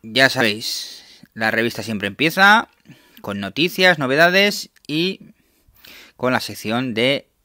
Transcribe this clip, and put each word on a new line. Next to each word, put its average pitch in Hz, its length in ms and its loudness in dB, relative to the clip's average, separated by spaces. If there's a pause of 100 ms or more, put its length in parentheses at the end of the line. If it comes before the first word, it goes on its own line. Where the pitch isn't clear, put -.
Ya 117 300 2
sabéis, - 880 -4 (140)
la 110 160 -2
revista 113 320 -2
siempre 101 240 -6
empieza 190 600 2 (520)
con 101 180 -8
noticias, 165 600 0
novedades 175 720 2 (160)
y 165 480 -6 (800)
con 127 160 -2
la 117 60 0
sección 113 560 -6
de 127 340 -2 (160)